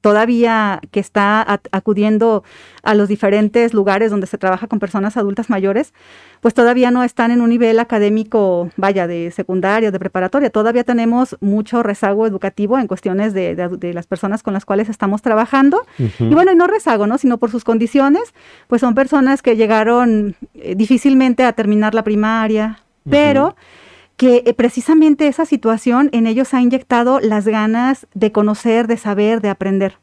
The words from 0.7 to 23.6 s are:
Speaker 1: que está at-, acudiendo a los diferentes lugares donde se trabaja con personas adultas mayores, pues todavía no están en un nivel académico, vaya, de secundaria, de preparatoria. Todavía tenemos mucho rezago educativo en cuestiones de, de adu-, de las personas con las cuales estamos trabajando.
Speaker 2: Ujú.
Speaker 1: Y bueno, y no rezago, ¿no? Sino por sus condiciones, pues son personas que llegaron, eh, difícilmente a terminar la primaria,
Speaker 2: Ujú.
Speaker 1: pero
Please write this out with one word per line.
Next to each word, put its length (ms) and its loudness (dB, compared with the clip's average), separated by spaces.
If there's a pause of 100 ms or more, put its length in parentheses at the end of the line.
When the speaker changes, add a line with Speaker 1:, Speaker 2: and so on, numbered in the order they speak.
Speaker 1:
que 80 -4
está 440 0
at-, 280 -4
acudiendo 720 0 (400)
a 120 0
los 140 2
diferentes 640 0
lugares 380 0
donde 160 -4
se 100 -10
trabaja 300 -2
con 140 -4
personas 360 -4
adultas 320 -4
mayores, 460 -2 (460)
pues 140 0
todavía 360 4
no 140 2
están 260 -2
en 100 2
un 100 2
nivel 280 2
académico, 1000 0
vaya, 300 0
de 240 -6
secundaria, 640 -2
de 80 -6
preparatoria. 500 -2
Todavía 320 0
tenemos 580 0
mucho 440 -2
rezago 420 -2
educativo 540 -4
en 80 -4
cuestiones 440 -4
de, 220 -4
de 100 -6
adu-, 140 -8
de 160 -8
las 140 -12
personas 340 -6
con 120 -6
las 100 -6
cuales 240 -2
estamos 340 -4
trabajando. 600 2 (180)
Speaker 2:
Ujú. 240 -4
Speaker 1:
Y 100 2
bueno, 160 4
y 60 4
no 100 4
rezago, 400 -2
¿no? 100 -2
Sino 220 0
por 140 -4
sus 100 -6
condiciones, 720 0 (320)
pues 140 0
son 160 0
personas 440 0
que 160 0
llegaron, 800 0 (200)
eh, 200 -10
difícilmente 720 2
a 80 0
terminar 420 0
la 80 0
primaria, 800 -2 (240)
Speaker 2:
Ujú. 60 -6
Speaker 1:
pero 440 2 (640)